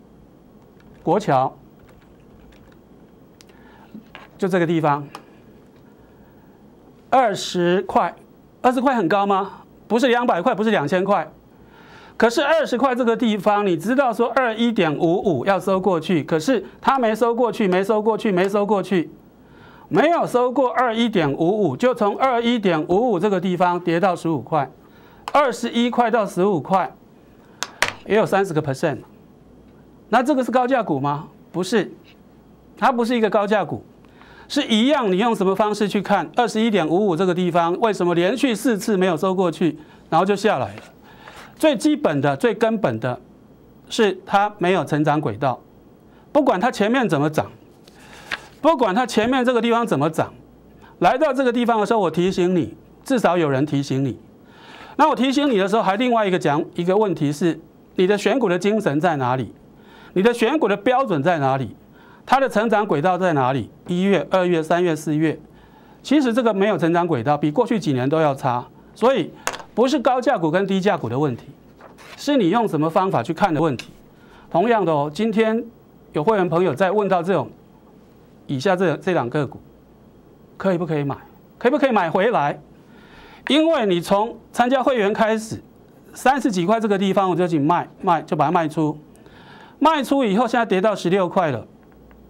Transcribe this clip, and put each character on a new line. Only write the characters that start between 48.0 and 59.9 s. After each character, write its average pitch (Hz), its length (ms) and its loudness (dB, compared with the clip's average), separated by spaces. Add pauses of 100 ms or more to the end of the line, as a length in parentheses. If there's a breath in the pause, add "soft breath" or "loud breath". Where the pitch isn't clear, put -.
不 320 140 4
管 226 180 0
它 247 120 0
前 226 240 0
面 254 160 0
这 254 80 2
个 233 80 2
地 233 100 0
方 233 160 0
怎 185 100 0
么 147 120 0
涨， 160 240 -4 (640 loud breath)
来 214 180 4
到 294 160 2
这 262 100 0
个 240 100 0
地 240 120 0
方 226 140 0
的 202 60 0
时 233 80 0
候， 226 60 2
我 175 120 0
提 175 200 0
醒 180 240 0
你， 160 200 -2 (280)
至 269 140 0
少 185 200 2
有 160 120 0
人 135 160 0
提 143 160 -2
醒 139 220 -4
你。 127 160 -6 (800 loud breath)
那 302 120 4
我 262 60 0
提 247 160 0
醒 285 180 0
你 233 80 2
的 190 100 2
时 190 80 0
候， - 60 2
还 190 140 0
另 247 160 0
外 220 160 0
一 185 40 0
个 180 60 0
讲， 156 260 0 (120)
一 175 80 -4
个 185 140 2
问 214 180 0
题 147 160 -2
是： 160 280 -2 (360)
你 185 100 2
的 202 120 2
选 214 200 0
股 240 120 0
的 180 100 0
精 208 200 0
神 156 200 -2
在 165 160 0
哪 127 200 -2
里？ 123 180 -6 (640 loud breath)